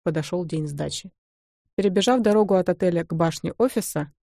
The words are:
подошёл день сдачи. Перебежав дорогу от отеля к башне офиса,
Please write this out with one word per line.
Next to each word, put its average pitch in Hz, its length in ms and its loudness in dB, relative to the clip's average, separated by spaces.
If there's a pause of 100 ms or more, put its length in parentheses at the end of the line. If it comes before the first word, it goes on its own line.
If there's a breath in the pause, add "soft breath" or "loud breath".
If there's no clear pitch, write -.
подошёл 170 420 -2
день 156 220 -4
сдачи. 147 440 -8 (640)
Перебежав 202 480 2
дорогу 208 320 4
от 185 160 2
отеля 175 340 0
к 165 120 -6
башне 165 420 -2
офиса, 202 560 -2 (180)